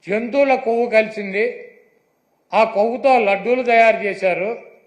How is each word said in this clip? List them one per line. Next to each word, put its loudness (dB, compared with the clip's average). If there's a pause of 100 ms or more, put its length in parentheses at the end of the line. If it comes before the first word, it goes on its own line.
జంతువుల 0
కొవ్వు -2
కలిసింది, -2 (840)
ఆ 4
కొవ్వుతో 2
లడ్డూలు 0
తయారు 4
చేశారు -4 (280)